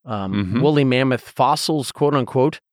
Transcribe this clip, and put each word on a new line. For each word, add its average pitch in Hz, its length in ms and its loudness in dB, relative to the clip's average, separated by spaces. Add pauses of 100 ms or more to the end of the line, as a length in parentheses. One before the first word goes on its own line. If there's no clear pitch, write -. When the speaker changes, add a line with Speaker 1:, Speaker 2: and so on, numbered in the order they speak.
Speaker 1:
um, 101 280 -6
Speaker 2:
Mm-hmm. 101 280 0
Speaker 1:
woolly 147 240 4
mammoth 127 380 2
fossils, 147 680 -2
quote 143 220 0
unquote. 131 460 0 (120)